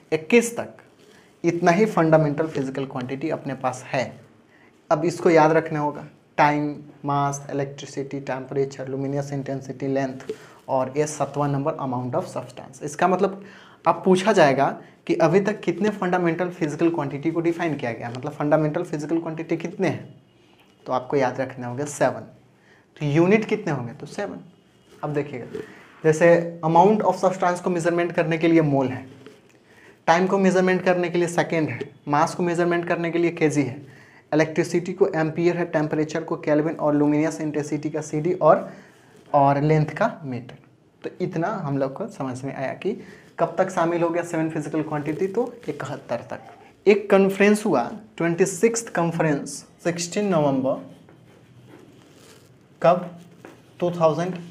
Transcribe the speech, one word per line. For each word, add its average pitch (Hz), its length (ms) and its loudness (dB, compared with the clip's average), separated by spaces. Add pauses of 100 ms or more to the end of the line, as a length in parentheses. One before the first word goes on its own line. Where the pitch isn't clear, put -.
(120)
इक्कीस 226 440 2
तक - 180 -8 (680)
इतना 170 260 2
ही 202 160 4
fundamental 160 600 2
physical 135 400 -4
quantity 135 440 -8
अपने 143 240 -6
पास 127 320 -6
है। 120 340 -6 (720)
अब 156 140 2
इसको 175 260 2
याद 156 220 8
रखना 156 280 0
होगा, 147 260 -4 (300)
Time, 147 460 2 (220)
mass, 143 460 -2
electricity, 139 720 -6
temperature, 135 680 -4
luminous 139 440 -4
intensity, 135 540 -6
length 135 320 -2 (500)
और 131 280 -2
ये 151 100 2
सातवां 143 440 -2
number 139 220 0
amount 127 400 -4
of 180 240 -4
substance। - 460 -14
इसका 151 260 0
मतलब 190 360 0 (420)
अब 165 180 2
पूछा 190 280 4
जाएगा 143 480 4 (260)
कि 170 80 0
अभी 165 260 4
तक 202 200 -2
कितने 202 300 0
fundamental 180 580 0
physical 165 420 -2
quantity 143 400 -4
को 165 100 -2
डिफाइन 165 360 -2
किया 120 160 -4
गया, 117 180 -10
मतलब 127 220 -10
fundamental 151 500 2
physical 165 380 -4
quantity 165 360 -4
कितने 175 320 -2
हैं, - 340 -6 (640)
तो 135 60 -6
आपको 127 240 -2
याद 127 240 0
रखना 127 260 -8
होगा 123 180 -8
seven। 127 360 -2 (800)
तो 151 60 -2
unit 180 380 4
कितने 208 280 -4
होंगे, 120 200 -6
तो - 140 -16
seven। 196 340 -10 (640)
अब 147 80 -4
देखिएगा, 139 340 -6 (580)
जैसे 170 600 4
amount 180 360 6
of 180 140 2
substance 180 460 0
को 190 100 -2
measurement 170 420 0
करने 165 260 0
के 170 100 2
लिए 165 120 6
मोल 139 280 2
है, - 340 -10 (840)
Time 175 200 4
को 196 120 2
measurement 185 460 4
करने 180 240 2
के 170 100 -2
लिए 175 100 2
second 160 400 0
है, - 240 -10 (160)
Mass 151 260 2
को - 80 -4
measurement 175 460 0
करने 170 220 -2
के 165 80 0
लिए 170 120 2
केजी 151 320 2
है, 120 240 -8 (480)
Electricity 165 580 0
को 196 140 2
ampere 160 500 0
है, 175 80 -2
Temperature 156 600 -2
को 165 120 -4
केल्विन 151 380 0
और 151 200 0
luminous 147 460 2
intensity 151 500 -4
का 151 100 -4
सीडी 156 320 -2
और, 175 400 4 (600)
और 139 260 4
length 151 260 4
का 226 380 -4
meter। 127 300 -10 (500)
तो - 200 -8
इतना 170 240 -4
हम 156 300 -4
लोग 135 160 -2
को - 120 -8
समझ 127 380 -8
में 139 100 -8
आया 135 200 -6
कि - 280 -6 (360)
कब 170 200 0
तक 190 120 0
शामिल 170 320 0
हो 170 60 2
गया 170 140 -2
seven 160 280 -4
physical 156 320 -4
quantity, 151 440 -4
तो 226 280 -4 (140)
इकहत्तर 135 480 -8
तक। - 240 -12 (460)
एक 202 240 4
conference 202 560 4
हुआ, 131 260 0 (240)
ट्वेंटी 170 300 2
सिक्स्थ - 500 0
conference, 165 540 0 (340)
sixteen 175 440 -2
नवंबर, 139 640 0 (1900)
कब, - 360 2 (640)
टू 175 100 0
थाउजेंड 170 440 0 (160)